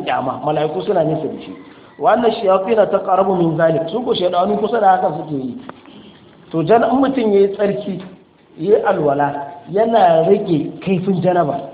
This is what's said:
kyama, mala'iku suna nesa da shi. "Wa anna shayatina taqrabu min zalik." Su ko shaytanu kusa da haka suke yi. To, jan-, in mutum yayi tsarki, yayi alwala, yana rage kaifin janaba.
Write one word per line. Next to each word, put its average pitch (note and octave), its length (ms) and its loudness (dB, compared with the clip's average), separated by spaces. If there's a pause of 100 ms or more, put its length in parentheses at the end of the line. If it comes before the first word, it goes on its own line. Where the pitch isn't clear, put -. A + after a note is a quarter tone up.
kyama, B2+ 380 -4
mala'iku D#3 380 -2
suna E3 220 0
nesa D#3 240 -2
da - 140 -10
shi. - 100 -14 (460)
"Wa D#3+ 140 2
anna A#3+ 180 2
shayatina F#3+ 560 2
taqrabu F#3+ 500 0
min E3 200 0
zalik." E3 340 0
Su A#3 120 -4
ko A#3 120 -2
shaytanu F3+ 440 0
kusa G#3+ 220 -2
da G3 160 4
haka F3+ 220 0
suke D#3 160 -10
yi. C3 240 -6 (920)
To, D#3+ 120 -2
jan-, A3+ 220 4
in A#3+ 160 2
mutum A#3+ 320 0
yayi G3 220 4
tsarki, G3+ 460 -4 (580)
yayi G3 280 2
alwala, C#3+ 480 0 (360)
yana F#3+ 580 4
rage F3 420 0 (100)
kaifin F#3 400 -2
janaba. F3 400 0 (140)